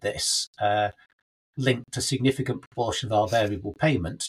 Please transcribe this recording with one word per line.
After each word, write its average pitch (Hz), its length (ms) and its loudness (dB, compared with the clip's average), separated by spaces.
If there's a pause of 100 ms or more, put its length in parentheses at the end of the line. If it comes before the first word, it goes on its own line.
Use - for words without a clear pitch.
this, - 460 -2 (120)
uh, 104 300 2 (680)
linked 127 400 -2
a - 60 -4
significant 127 600 0
proportion 113 480 -4
of - 20 2
our 107 140 4
variable 101 520 0
payment 95 500 0